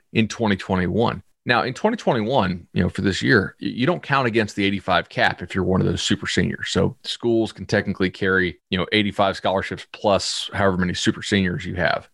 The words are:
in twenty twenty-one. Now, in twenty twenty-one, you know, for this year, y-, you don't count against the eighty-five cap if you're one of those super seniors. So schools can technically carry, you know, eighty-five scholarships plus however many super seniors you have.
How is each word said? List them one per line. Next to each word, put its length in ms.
in 140
twenty 280
twenty-one. 640
Now, 200
in 100
twenty 220
twenty-one, 760
you 120
know, 40
for 140
this 180
year, 400
y-, 60
you 180
don't 160
count 280
against 260
the 100
eighty-five 440
cap 340
if 140
you're 80
one 160
of 80
those 120
super 280
seniors. 420
So 320
schools 480
can 160
technically 440
carry, 500
you 80
know, 140
eighty-five 440
scholarships 560
plus 600
however 240
many 180
super 260
seniors 460
you 80
have. 400